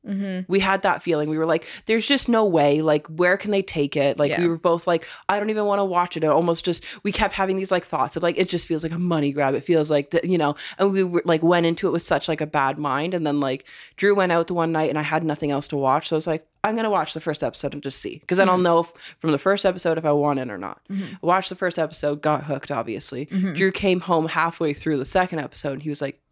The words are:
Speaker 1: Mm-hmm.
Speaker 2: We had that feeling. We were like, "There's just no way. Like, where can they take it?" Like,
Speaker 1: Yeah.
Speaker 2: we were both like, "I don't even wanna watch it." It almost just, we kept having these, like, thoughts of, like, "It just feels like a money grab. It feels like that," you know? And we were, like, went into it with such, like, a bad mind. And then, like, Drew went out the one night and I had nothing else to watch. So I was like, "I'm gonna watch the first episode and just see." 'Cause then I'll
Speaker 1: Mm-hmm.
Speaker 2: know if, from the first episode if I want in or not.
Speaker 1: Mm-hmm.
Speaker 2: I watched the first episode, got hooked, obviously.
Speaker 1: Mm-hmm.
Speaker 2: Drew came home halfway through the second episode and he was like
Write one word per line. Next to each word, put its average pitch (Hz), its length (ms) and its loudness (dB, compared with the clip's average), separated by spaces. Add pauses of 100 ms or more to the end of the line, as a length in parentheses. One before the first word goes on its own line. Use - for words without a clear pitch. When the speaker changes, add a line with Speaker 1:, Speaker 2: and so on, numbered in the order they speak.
Speaker 1:
Mm-hmm. 190 420 -6
Speaker 2:
We 190 100 4
had 190 200 2
that 180 220 0
feeling. 151 260 0
We 156 80 -2
were 160 80 0
like, 160 220 0 (180)
"There's 220 220 0
just 277 200 2
no 226 160 4
way. 156 380 4
Like, 151 280 2
where 175 280 2
can 202 140 -6
they 196 100 2
take 156 380 -2
it?" 139 200 2
Like, 147 120 2
Speaker 1:
Yeah. 156 100 0
Speaker 2:
we 175 80 2
were 165 80 0
both 170 300 0
like, 170 180 0 (240)
"I 202 100 0
don't 208 120 -2
even 214 160 0
wanna 202 180 2
watch 180 320 -2
it." 160 80 -2
It 156 40 4
almost 165 360 2
just, 175 180 -2 (200)
we 208 100 -2
kept 202 220 0
having 190 240 0
these, 190 120 -6
like, 175 140 0
thoughts 156 320 -2
of, 160 60 -2
like, 170 160 0
"It 180 100 2
just - 180 -4
feels 160 160 -2
like 160 100 -6
a 170 60 -6
money 160 320 0
grab. 139 240 0
It 143 80 -2
feels 156 280 2
like 143 220 2
that," 170 120 2
you 175 140 2
know? 147 160 2 (240)
And 196 140 4
we 190 120 2
were, 170 220 0
like, 160 160 4
went 170 240 4
into 170 200 0
it 165 40 2
with 170 100 0
such, - 280 -2
like, 156 120 -2
a 151 60 -2
bad 139 320 0
mind. 147 340 -2
And 170 140 -2
then, 147 140 0
like, 135 260 -4 (320)
Drew 202 160 4
went 185 180 4
out 170 140 2
the 180 80 -4
one 165 180 0
night 156 160 2
and 151 100 -2
I 151 40 -2
had 156 200 0
nothing 156 280 -2
else 143 180 -2
to 156 80 -4
watch. 139 320 2
So 160 80 0
I - 20 2
was 165 80 -4
like, 160 200 -4 (180)
"I'm 220 120 0
gonna 220 120 -2
watch 180 240 0
the 160 80 -8
first 151 220 -4
episode 135 320 -6
and 143 80 -10
just 135 180 -8
see." - 260 -10
'Cause 180 120 0
then 190 100 6
I'll 185 60 4
Speaker 1:
Mm-hmm. 180 80 2
Speaker 2:
know 170 180 4
if, 165 120 -8 (260)
from 160 140 0
the 143 60 2
first 196 280 0
episode 175 320 0
if 160 80 -4
I 147 60 4
want 147 260 2
in 127 120 -6
or 101 60 -8
not. 92 240 -10 (100)
Speaker 1:
Mm-hmm. 190 320 -6
Speaker 2:
I - 40 -2
watched 185 240 0
the 185 60 -10
first 175 220 -4
episode, 151 440 -4
got 147 220 0
hooked, 143 260 -6
obviously. 123 560 -6
Speaker 1:
Mm-hmm. 190 260 -2
Speaker 2:
Drew 185 180 2
came 185 300 0
home 165 280 0
halfway 165 440 -2
through 151 240 -2
the 131 80 -2
second 180 360 0
episode 139 340 -8
and 139 80 -10
he 156 80 -6
was 143 100 -8
like 139 320 -8